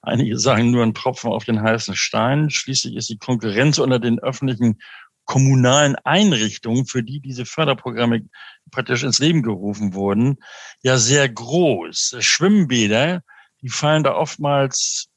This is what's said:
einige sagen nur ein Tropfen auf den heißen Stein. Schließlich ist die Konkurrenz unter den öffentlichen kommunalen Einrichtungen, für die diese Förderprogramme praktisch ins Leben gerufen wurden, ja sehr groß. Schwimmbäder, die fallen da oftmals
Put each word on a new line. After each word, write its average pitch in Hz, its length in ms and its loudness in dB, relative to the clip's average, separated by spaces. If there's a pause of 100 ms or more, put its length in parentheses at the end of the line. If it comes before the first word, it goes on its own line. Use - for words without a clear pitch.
einige 127 360 -2
sagen 120 320 2
nur 120 140 2
ein 110 100 0
Tropfen 120 380 -4
auf 104 120 -4
den 107 180 -2
heißen 110 340 -2
Stein. 139 540 0
Schließlich 131 440 -6
ist 117 140 -8
die 113 80 -10
Konkurrenz 117 640 0
unter 131 200 2
den 117 220 0
öffentlichen 123 600 -2 (440)
kommunalen 135 720 4
Einrichtungen, 131 880 0
für - 180 -4
die 127 180 -8
diese 123 260 -10
Förderprogramme 117 800 -2 (420)
praktisch 123 320 -4
ins - 160 -2
Leben 156 240 2
gerufen 101 520 -4
wurden, 101 420 0 (460)
ja 131 160 2
sehr 131 300 2
groß. 117 920 -2
Schwimmbäder, 151 1040 2 (400)
die 127 80 -10
fallen 151 340 0
da 139 100 2
oftmals 143 1000 -2